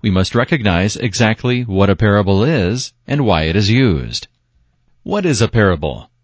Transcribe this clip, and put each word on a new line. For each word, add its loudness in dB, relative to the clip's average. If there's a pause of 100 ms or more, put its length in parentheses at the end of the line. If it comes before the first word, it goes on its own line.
we 0
must 0
recognize 0
exactly -2
what 0
a 2
parable 2
is -2 (140)
and -2
why 2
it 0
is 2
used. 0 (760)
What -4
is 0
a 2
parable? 0 (140)